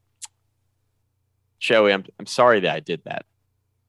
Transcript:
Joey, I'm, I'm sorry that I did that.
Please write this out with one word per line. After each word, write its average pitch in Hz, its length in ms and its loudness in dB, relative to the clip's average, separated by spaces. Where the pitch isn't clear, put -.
Joey, 107 320 2
I'm, 95 120 -2
I'm 101 80 -16
sorry 120 340 4
that 82 140 -2
I 80 60 -8
did 82 240 -8
that. - 200 -14